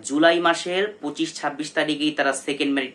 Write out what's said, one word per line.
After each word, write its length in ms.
জুলাই 360
মাসের 600
পঁচিশ 340
ছাব্বিশ 380
তারিখেই 380
তারা 220
সেকেন্ড 400
মেরিট, 220